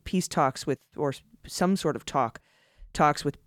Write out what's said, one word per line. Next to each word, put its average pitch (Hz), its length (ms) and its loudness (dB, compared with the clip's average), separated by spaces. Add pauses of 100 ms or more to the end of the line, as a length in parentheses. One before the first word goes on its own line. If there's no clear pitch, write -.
peace 180 220 0
talks - 400 0
with, 143 120 0 (180)
or 139 140 0
s-, - 120 -8 (240)
some 190 300 0
sort 156 180 0
of - 120 -10
talk, 127 340 -2 (540)
talks 147 300 4
with, 143 120 -2 (100)